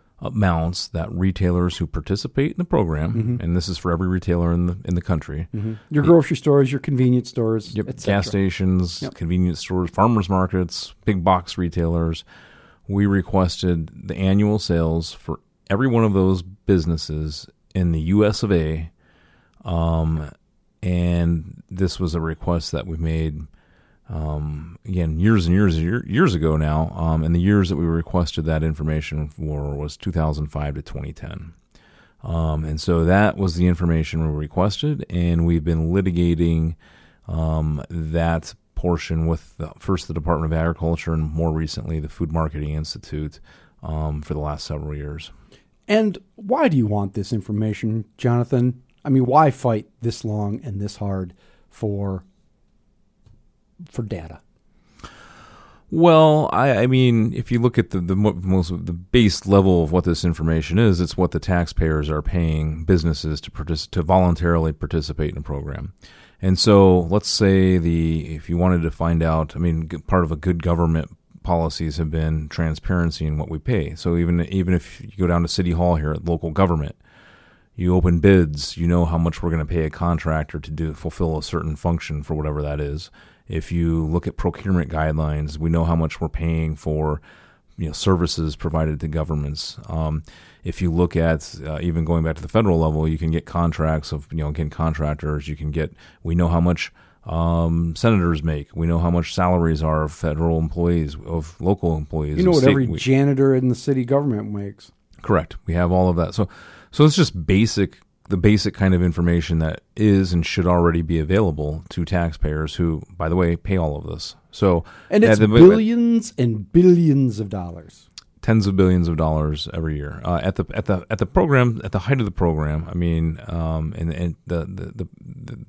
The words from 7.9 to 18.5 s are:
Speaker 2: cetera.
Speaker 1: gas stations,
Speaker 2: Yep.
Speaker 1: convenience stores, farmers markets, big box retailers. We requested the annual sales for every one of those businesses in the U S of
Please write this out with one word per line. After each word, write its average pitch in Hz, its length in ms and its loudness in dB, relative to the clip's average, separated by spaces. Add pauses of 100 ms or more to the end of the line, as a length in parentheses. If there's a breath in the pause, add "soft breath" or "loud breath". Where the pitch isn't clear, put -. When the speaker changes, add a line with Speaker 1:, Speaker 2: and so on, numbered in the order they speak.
Speaker 2:
cetera. 101 200 0
Speaker 1:
gas 101 80 0
stations, 92 760 0
Speaker 2:
Yep. - 140 -6
Speaker 1:
convenience 90 460 0
stores, 92 280 -2
farmers 107 400 2
markets, 92 640 -2 (120)
big 95 180 0
box 90 340 0
retailers. 82 640 -2 (640 soft breath)
We 101 200 2
requested 92 800 0 (180)
the - 80 -6
annual 101 440 2
sales 82 520 0
for - 280 -10 (320)
every 113 160 0
one 117 160 4
of 107 100 2
those 95 300 2
businesses 80 1040 -2 (240)
in 90 180 0
the 80 100 0
U 95 220 4
S 104 200 0
of 104 80 -2